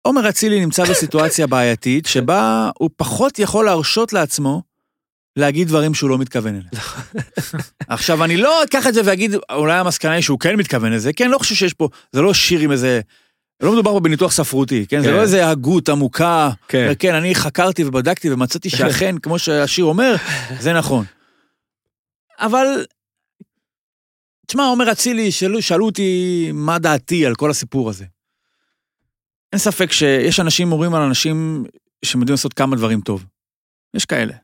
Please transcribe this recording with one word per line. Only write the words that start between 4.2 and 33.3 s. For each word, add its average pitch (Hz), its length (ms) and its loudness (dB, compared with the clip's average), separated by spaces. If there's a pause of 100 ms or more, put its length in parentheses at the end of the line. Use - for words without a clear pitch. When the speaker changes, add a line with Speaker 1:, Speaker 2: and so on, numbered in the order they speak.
Speaker 1:
להגיד 143 320 0
דברים 156 260 2
שהוא 143 160 -2
לא 131 80 2
מתכוון 113 380 -4
אליהם. 98 300 -12 (480)
Speaker 2:
<laughs> - 540 -10
Speaker 1:
עכשיו, 160 360 0
אני 165 140 2
לא 311 260 2
אקח 262 240 0
את 247 60 2
זה 226 120 4
ואגיד, 196 260 2 (200)
אולי 151 280 0
המסקנה 170 320 -2
היא 170 100 0
שהוא 139 180 0
כן 185 160 0
מתכוון 131 360 0
לזה, 113 220 -2
כי 240 100 -2
אני 247 80 2
לא 277 60 2
חושב - 180 -2
שיש 180 180 0
פה, 151 160 -2 (220)
זה 131 100 0
לא 190 120 4
שיר - 260 2
עם 151 120 2
איזה, 127 300 0 (640)
לא 165 80 4
מדובר 214 200 4
פה 202 80 2
בניתוח 165 320 2
ספרותי, 131 560 0
כן? 143 140 0
זה 135 60 2
Speaker 2:
כן. 143 60 4
Speaker 1:
לא 190 80 4
איזה 190 280 4
הגות 156 400 0
עמוקה, 151 600 2 (180)
Speaker 2:
כן. 123 240 2
Speaker 1:
וכן, 170 240 0
אני 175 200 0
חקרתי 175 480 0
ובדקתי 139 500 0
ומצאתי 127 400 -4
Speaker 2:
<laughs> - 40 -4
Speaker 1:
שאכן, 175 400 0
כמו 170 220 -4
שהשיר 151 460 0
אומר, 208 300 2 (440)
זה 151 140 0
נכון. 139 320 0 (1300)
אבל, 262 460 0 (1600)
תשמע, 277 180 0
עומר 247 260 2
אצילי, 226 400 0
שאלו, 196 300 -2
שאלו 185 240 2
אותי 180 680 0
מה 151 260 -2
דעתי 160 460 0
על 120 100 0
כל 147 140 0
הסיפור 131 400 -4
הזה. 95 160 -12 (1500)
אין 196 80 -2
ספק 190 320 0
שיש 139 480 2
אנשים, 175 320 0
אומרים 165 220 0
על 160 80 2
אנשים 156 640 -2 (400)
שהם 123 160 -2
יודעים 123 120 0
לעשות 135 200 -4
כמה 135 220 0
דברים 113 260 0
טוב. 95 240 -6 (680)